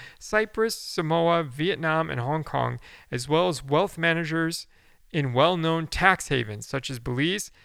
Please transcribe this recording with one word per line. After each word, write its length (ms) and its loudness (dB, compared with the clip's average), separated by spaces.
Cyprus, 560 0
Samoa, 680 2
Vietnam, 680 -2
and 100 -4
Hong 220 -2
Kong, 380 -2
as 180 -6
well 200 4
as 160 -4
wealth 340 2
managers 680 0
in 200 0
well-known 540 4
tax 420 2
havens 380 -2
such 240 -6
as 80 -8
Belize, 540 -2